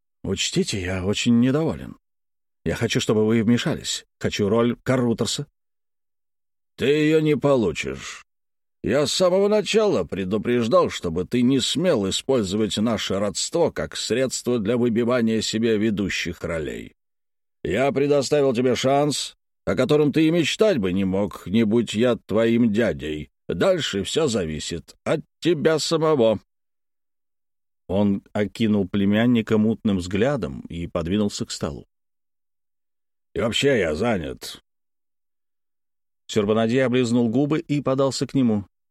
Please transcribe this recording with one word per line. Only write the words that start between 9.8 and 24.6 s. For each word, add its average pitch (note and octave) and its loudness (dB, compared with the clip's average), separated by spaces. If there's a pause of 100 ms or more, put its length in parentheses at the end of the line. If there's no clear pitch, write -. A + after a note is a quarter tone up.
предупреждал, A2 0
чтобы F2 -4
ты B2 0
не B2+ 4
смел D3 0
использовать G#2+ 0
наше G#2 -2
родство A#2 -2
как D#2 -8
средство B2 -2
для A2 0
выбивания A#2 2
себе A2 0
ведущих G2+ -2
ролей. C#2+ -8 (680)
Я C3+ 0
предоставил C#3+ 2
тебе B2 2
шанс, C#3 0 (300)
о F#2+ -2
котором D3 2
ты D#3+ 4
и D#3 4
мечтать F3 2
бы F#2+ -2
не G2 0
мог, F#2+ -4
не A2 2
будь A2 0
я A#2 2
твоим A#2 0
дядей. D#2 -4 (200)
Дальше C#3+ 0
всё D3+ -2
зависит E2 -6